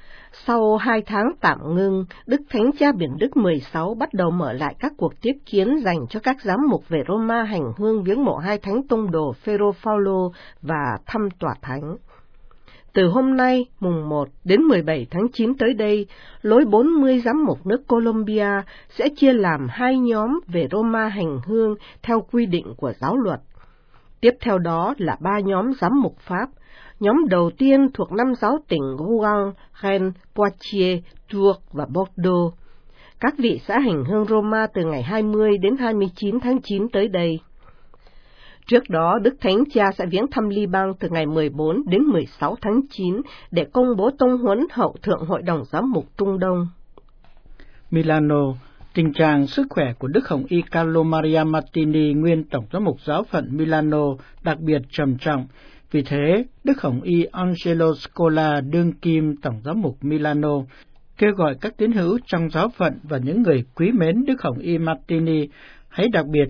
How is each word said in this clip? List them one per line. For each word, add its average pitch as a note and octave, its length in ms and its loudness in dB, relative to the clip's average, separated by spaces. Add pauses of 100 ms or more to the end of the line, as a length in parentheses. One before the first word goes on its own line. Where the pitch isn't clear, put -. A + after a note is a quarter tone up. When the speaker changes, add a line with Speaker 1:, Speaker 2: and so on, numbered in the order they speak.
(320)
Speaker 1:
Sau A3 460 0
hai A3 240 0
tháng G#3+ 300 -2 (100)
tạm E3 160 2 (180)
ngưng, F#3+ 300 0 (200)
Đức C#4+ 240 0
Thánh A#3+ 300 2
Cha C#4+ 180 4
Biển D#3+ 120 -2 (100)
Đức C4+ 180 -2
mười F3 220 2
sáu E3+ 400 -6
bắt C#4+ 140 -4
đầu F3 180 0
mở D#3 220 -2
lại C#3 260 -6
các C4+ 180 -4
cuộc - 240 -2
tiếp B3 120 0 (120)
kiến A3 380 2
dành E3+ 260 -2
cho A3 100 -8
các C4+ 220 -2
giám G3 180 -2 (100)
mục F3+ 200 -2
về D#3 180 0
Roma A3+ 360 -2
hành E3 340 -4
hương G#3+ 260 0
viếng A3+ 220 0
mộ F#3 120 0
hai G3 200 -4
thánh A3+ 300 -4
tông A3 240 0
đồ D#3 220 -2
Phêrô G#3 380 -2
Phaolô G3 600 -2 (300)
và C#3 440 -4
thăm G#3 240 -4 (100)
tòa C#3 220 -4
thánh. C#3+ 360 -8 (960)
Từ F#3 140 4
hôm C4 300 2
nay, B3+ 280 2 (140)
mùng E3 300 -2
một, D3 200 -2 (140)
đến G3 180 4
mười C4 200 4
bảy D3 300 -2
tháng G3 220 0
chín A#3 240 0
tới A#3 160 2
đây, G#3 320 0 (360)
lối A#3 240 6
bốn A3 220 4
mươi C4+ 320 4
giám A#3+ 160 0 (120)
mục D3 180 -4
nước A#3 220 -2
Colombia A3 600 0 (420)
sẽ B3 260 -2
chia C4+ 180 6
làm E3 360 0
hai B3 280 0
nhóm A#3+ 500 0
về E3+ 240 0
Roma A3 360 0
hành E3+ 380 -4
hương G#3+ 300 0 (280)
theo A3+ 280 0
quy A#3+ 140 2
định F3 200 -2 (120)
của B2+ 160 -4
giáo E3 240 -2
luật. F#3 220 -2 (840)
Tiếp A#3+ 100 6 (100)
theo G#3 160 2
đó E3+ 400 -2
là D#3+ 240 -2
ba G3 180 0
nhóm G3 340 0
giám A#3+ 180 0 (100)
mục - 180 -2
Pháp. G3 300 -6 (500)
Nhóm G#3 160 4 (140)
đầu F3 280 2
tiên C4+ 360 6
thuộc - 180 -6
năm B3 240 0
giáo A#3 220 0 (100)
tỉnh D3+ 160 0 (160)
Rouen, G#3 540 0 (300)
Rennes, F#3+ 300 0 (220)
Poitiers, F#3+ 680 0 (280)
Tours G3 280 2 (120)
và C#3+ 140 -6
Bordeaux. F3 680 0 (640)
Các C#4 180 0
vị G#3 300 0
sẽ G#3+ 120 2
hành E3+ 260 0
hương G#3+ 200 0
Roma A3 480 0
từ F3 120 -2
ngày C#3+ 180 -2
hai G#3+ 200 -2
mươi G#3+ 340 2
đến G3+ 200 0
hai A#3 160 -2
mươi G3+ 220 0
chín G#3 240 -2
tháng B3 220 0
chín G3+ 280 -4
tới G3+ 180 0
đây. E3+ 320 -2 (1300)
Trước A#3 220 2
đó, E3+ 320 2
Đức C4 200 2
Thánh G#3 220 2 (100)
Cha G3+ 240 2
sẽ F#3 80 -4
viếng F#3+ 260 -2
thăm A3 180 -2
Liban F#3+ 500 -2
từ E3+ 120 -6
ngày D#3+ 140 -2
mười D3+ 240 0
bốn D#3 400 -2
đến G3+ 140 4
mười F#3 220 2
sáu D#3+ 360 -6
tháng A3+ 280 0
chín F#3+ 320 -2 (300)
để E3 220 0
công B3+ 140 4 (100)
bố G#3 120 2 (100)
tông B3+ 180 4
huấn A3+ 220 0 (120)
hậu A3 300 -2
thượng F3 240 -2
Hội D#3 160 -2
đồng E3+ 240 -2
Giám A3 260 -2
mục E3 140 -2 (120)
Trung G3 220 0
Đông. F3+ 280 0 (1200)
Speaker 2:
Milano, D#3 500 2 (520)
tình D#3+ 200 2
trạng D3 340 4
sức C#4 220 -2
khỏe C3 300 -2
của B2+ 80 -6
Đức G3 200 0
Hồng C#3 220 -2
Y F3 120 0
Carlo E3 420 0
Maria D#3 400 2
Martini, D#3 720 0
nguyên D#3+ 300 2
Tổng A#2+ 300 -6
giám G3+ 100 -2
mục C#3 220 -2
giáo D#3 180 -2
phận F3 280 -4
Milano, D3+ 520 0 (400)
đặc D#3 160 -2
biệt D#3 220 0 (100)
trầm C3+ 260 0
trọng. C3+ 300 -2 (440)
Vì D3 120 0
thế, D3+ 420 0 (180)
Đức C4+ 180 0
Hồng B2+ 200 -2
Y E3+ 220 2
Angelo E3+ 680 0
Scola, D#3 680 0
đương E3 320 0
kim D#3 480 0
Tổng A2+ 220 -6
giám F3 180 -4
mục D3 200 -2
Milano, D3+ 520 0 (640)
kêu G#3 140 4
gọi D#3+ 300 0
các G#3+ 160 -8
tín A3 140 2
hữu G3+ 340 0
trong E3 240 -2
giáo E3 200 0
phận D#3+ 240 -2 (100)
và D3+ 140 -4
những D#3 260 0
người C#3 200 4 (120)
quý F3+ 160 2
mến G#3 340 2
Đức C4 160 -2
Hồng C3 160 -4
Y E3+ 200 -2
Martini D#3+ 720 0 (420)
hãy G#3 240 0
đặc D#3+ 120 2
biệt D3 240 2